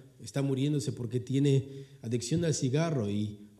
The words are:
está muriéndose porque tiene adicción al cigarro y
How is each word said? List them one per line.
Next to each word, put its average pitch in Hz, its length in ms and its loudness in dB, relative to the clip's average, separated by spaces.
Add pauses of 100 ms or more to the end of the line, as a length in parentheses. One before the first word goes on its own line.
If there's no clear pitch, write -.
(200)
está 139 200 -6
muriéndose 135 520 0
porque 117 280 -4
tiene 139 680 2 (140)
adicción 123 460 0
al 151 80 2
cigarro 139 560 0
y 104 500 -4